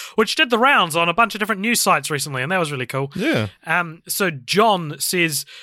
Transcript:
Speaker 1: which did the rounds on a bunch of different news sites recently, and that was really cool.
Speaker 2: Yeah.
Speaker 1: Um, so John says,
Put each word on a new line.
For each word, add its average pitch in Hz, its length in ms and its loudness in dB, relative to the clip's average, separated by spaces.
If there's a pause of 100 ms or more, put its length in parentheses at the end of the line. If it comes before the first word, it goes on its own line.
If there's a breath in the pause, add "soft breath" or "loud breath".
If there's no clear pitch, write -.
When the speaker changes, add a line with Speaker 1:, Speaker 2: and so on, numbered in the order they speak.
(140 loud breath)
Speaker 1:
which 214 220 0
did 311 140 0
the 233 80 2
rounds 226 360 4
on 170 140 2
a 175 40 0
bunch 220 220 2
of 202 60 -10
different 208 200 -2
news 226 200 0
sites 156 320 2
recently, 139 320 -4
and 160 80 -2
that 190 80 2
was 156 100 -2
really 127 160 -6
cool. 139 300 -4
Speaker 2:
Yeah. 160 320 0 (180)
Speaker 1:
Um, 165 400 -4
so 190 240 -2
John 170 680 0
says, 165 440 -2 (180 loud breath)